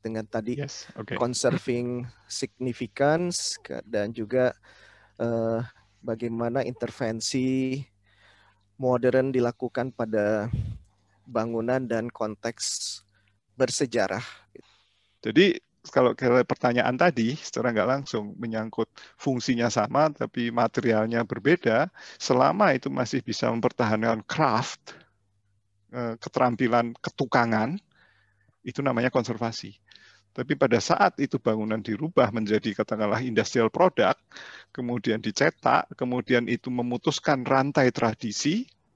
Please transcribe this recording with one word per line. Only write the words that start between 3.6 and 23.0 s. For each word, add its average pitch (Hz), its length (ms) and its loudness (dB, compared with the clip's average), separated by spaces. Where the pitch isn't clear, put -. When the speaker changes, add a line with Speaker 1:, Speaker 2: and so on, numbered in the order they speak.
Speaker 1:
ke-, - 240 -12
dan 110 320 -4
juga, 120 400 0
eh, 117 400 0
bagaimana 117 640 -4
intervensi 127 1120 -4
modern 127 480 4
dilakukan 123 640 -2
pada 107 560 0
bangunan 117 560 -2
dan 117 240 -2
konteks - 960 -8
bersejarah. 117 640 0
Speaker 2:
Jadi 156 320 4
kalau, 123 240 4
kalau 127 320 4
pertanyaan 123 480 2
tadi 127 400 2
secara 117 400 -4
nggak 107 160 2
langsung 123 480 -4
menyangkut 110 480 -4
fungsinya 120 480 0
sama 131 480 2
tapi 120 320 -4
materialnya 117 800 2
berbeda, 123 640 2
selama 147 560 4
itu 131 160 -2
masih 135 320 -2